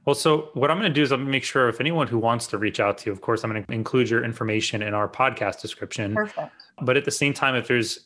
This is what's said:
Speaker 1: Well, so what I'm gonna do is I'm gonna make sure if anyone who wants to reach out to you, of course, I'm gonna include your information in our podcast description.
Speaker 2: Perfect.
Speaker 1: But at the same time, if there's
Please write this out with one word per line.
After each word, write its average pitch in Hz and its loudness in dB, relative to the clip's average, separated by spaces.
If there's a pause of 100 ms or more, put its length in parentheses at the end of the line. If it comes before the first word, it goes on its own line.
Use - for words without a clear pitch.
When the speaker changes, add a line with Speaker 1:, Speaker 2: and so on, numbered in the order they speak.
Speaker 1:
Well, 143 4
so 156 2
what 135 2
I'm 170 2
gonna 220 2
do 151 2
is 135 4
I'm 131 2
gonna 139 -4
make 131 0
sure 131 2
if 113 0
anyone 151 0
who 120 0
wants 117 0
to 107 -6
reach 104 -2
out 101 2
to - -8
you, 107 -2
of 95 -8
course, 117 -2
I'm 113 -4
gonna 107 -6
include 117 0
your 117 2
information 110 -2
in 104 -4
our 104 0
podcast 110 -2
description. 104 -6
Speaker 2:
Perfect. - -4 (320)
Speaker 1:
But 127 2
at 143 2
the 139 -2
same 143 0
time, 135 0
if 120 -2
there's 120 0